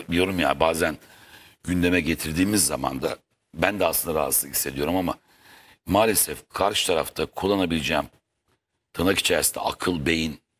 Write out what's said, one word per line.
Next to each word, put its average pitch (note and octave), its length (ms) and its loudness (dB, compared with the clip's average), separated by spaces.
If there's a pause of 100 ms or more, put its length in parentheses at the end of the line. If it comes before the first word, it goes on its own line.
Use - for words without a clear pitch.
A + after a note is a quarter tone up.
(120)
diyorum F2+ 280 0
ya C#2 200 0
bazen E2 380 0 (680)
gündeme F2 380 2
getirdiğimiz E2 640 0
zaman C2+ 360 -4
da - 160 -2 (360)
ben F#2 260 0
de F2+ 60 2
aslında D#2+ 340 0
rahatsızlık C#2 360 -2
hissediyorum C#2+ 400 -2
ama F2 200 0 (720)
maalesef G2 640 2
karşı - 380 0
tarafta D#2 380 0
kullanabileceğim E2 800 0 (880)
tırnak F#2 260 2
içerisinde - 400 0
akıl, F2+ 460 -2
beyin, D#2+ 340 0 (200)